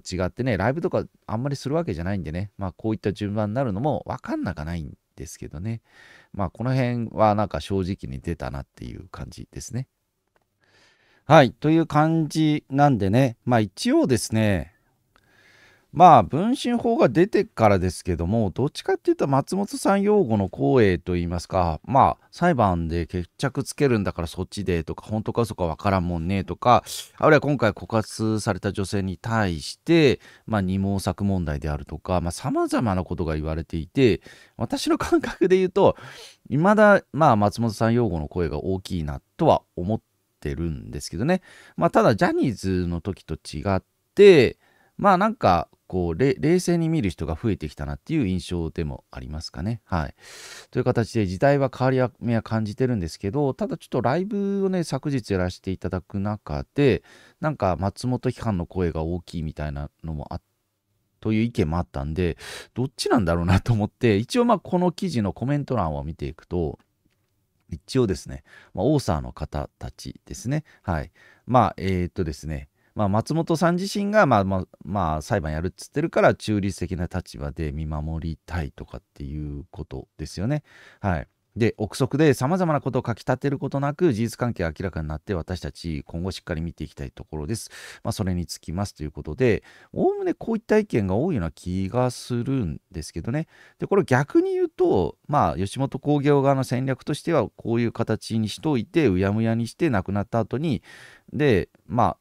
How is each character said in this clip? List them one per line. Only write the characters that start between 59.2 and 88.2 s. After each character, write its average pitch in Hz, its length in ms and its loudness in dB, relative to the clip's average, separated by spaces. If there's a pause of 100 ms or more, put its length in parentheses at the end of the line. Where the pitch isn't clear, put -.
い 78 40 -4
み 78 100 -6
た 76 140 -6
い 73 60 -6
な 71 160 -8 (120)
の 80 120 -8
も 73 200 -10
あ-、 85 60 -8 (800)
と 107 140 -2
い 107 60 2
う - 20 2
意 117 100 0
見 80 200 0
も 85 60 0
あ 87 40 0
っ - 100 -8
た 67 120 -6
ん 78 100 -4
で、 85 240 -2 (360)
ど 123 120 -4
っ 147 100 -8
ち - 140 -6
な 349 100 4
ん 95 60 0
だ 82 100 2
ろ 87 60 0
う 85 40 0
な 92 140 4
と - 140 0
思 104 140 2
っ - 20 -16
て、 113 260 2
一 117 240 0
応 240 60 4
ま 240 100 4
あ 170 40 0
こ - 200 -2
の 180 140 2
記 190 160 -6
事 143 120 0
の 98 120 0
コ - 120 -6
メ 143 120 0
ン 143 80 -4
ト 131 100 -4
欄 82 180 -2
を 71 120 -6
見 80 100 -8
て - 100 -8
い 67 80 -8
く - 140 -20
と、 85 320 -4 (880)
一 87 300 -4
応 120 80 4
で 92 80 0
す - 140 -10
ね、 65 160 -14 (280)
ま 90 100 -4
あ、 - 20 2
オ 151 120 4
ー 131 60 -2
サ 90 120 0
ー 76 40 0
の 62 140 -8
方 73 440 -8
た 62 140 -12
ち - 340 -16
で - 100 -14
す - 120 -12
ね。 151 160 -2 (200)
は 82 180 -2
い。 - 100 -12 (340)
ま 113 220 4
あ、 - 80 -4
え 90 300 -2
ー - 20 -2
っ - 40 -14
と 95 120 -4
で 78 80 -4
す 76 160 -12
ね、 71 220 -8 (240)
ま 107 120 -2
あ、 98 40 0
松 110 240 0
本 165 220 0
さ 170 160 2
ん 175 40 0
自 190 220 -6
身 202 140 -2
が、 208 140 6
ま 120 140 6
あ、 98 40 4
ま 95 160 0
あ、 - 80 -6 (160)
ま 85 340 -2
あ、 76 40 -4
裁 104 180 -2
判 76 140 -4
や 78 80 -4
る 90 60 -4
っ 90 40 -4
つ - 160 -16
っ - 40 -20
て 147 100 -4
る 165 80 -4
か - 120 2
ら、 98 140 6
中 107 240 -2
立 95 180 -2
的 90 200 -6
な 85 160 -4
立 - 240 -8
場 69 140 -6
で 76 200 -6
見 78 140 -6
守 78 440 -6
り 78 160 -8
た 85 180 -4
い 67 80 -8
と - 140 -16
か - 120 -14
っ - 40 -16 (120)
て 71 100 -14
い 71 360 -8
う - 120 -14
こ - 140 -14
と 65 220 -14 (100)
で 78 80 -10
す - 140 -12
よ 98 80 -2
ね。 147 160 -2 (360)
は 90 200 -2
い。 62 80 -10 (280)
で、 107 220 2
「憶 - 200 -6
測 135 200 0
で 147 160 6
様 151 240 0
々 180 140 0
な 143 80 0
こ 135 120 -4
と 127 80 -2
を 117 60 -2
書 120 80 -4
き - 60 -8
立 131 180 -2
て 143 120 -4
る 135 100 -2
こ 139 100 -6
と 139 100 -4
な 143 140 -2
く、 165 200 2
事 104 100 -2
実 110 140 -4
関 120 160 -2
係 92 100 -4
が 82 60 0
明 82 160 -6
ら 90 60 -6
か 85 100 -6
に 76 60 -6
な 78 80 -6
っ 76 60 -10
て、 104 120 -6
私 82 260 -4
た 71 120 -8
ち 78 340 -8
今 85 180 -8
後 95 80 -4
し - 80 -12
っ - 40 -20
か 87 100 -8
り 80 80 -4
見 82 120 -6
て - 100 -12
い 71 40 -8
き - 60 -20
た 71 100 -12
い 65 80 -10
と - 140 -18
こ 78 120 -12
ろ 76 100 -8
で 110 80 -6
す。 - 140 -12 (340)
ま 110 60 -4
あ、 - 40 -2
そ 104 100 -4